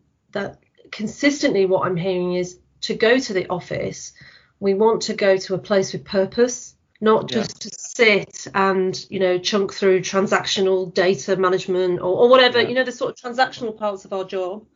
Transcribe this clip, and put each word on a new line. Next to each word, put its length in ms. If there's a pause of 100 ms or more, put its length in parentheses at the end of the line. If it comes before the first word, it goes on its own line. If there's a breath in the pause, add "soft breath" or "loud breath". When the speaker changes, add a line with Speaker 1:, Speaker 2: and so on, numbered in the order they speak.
(340)
Speaker 1:
that 260 (320)
consistently 720
what 220
I'm 100
hearing 380
is 240 (220)
to 120
go 240
to 160
the 140
office, 680 (460 loud breath)
we 160
want 280
to 120
go 220
to 180
a 20
place 340
with 140
purpose, 720 (260)
not 280
Speaker 2:
Yeah. 100
Speaker 1:
just 220
to 100
sit 800
and, 560
you 100
know, 180
chunk 360
through 260
transactional 920
data 420
management 640
or, 200
or 100
whatever, 320
Speaker 2:
Yeah. 80
Speaker 1:
you 60
know, 100
the 60
sort 200
of 60
transactional 600
parts 280
of 80
our 100
job. 420 (100)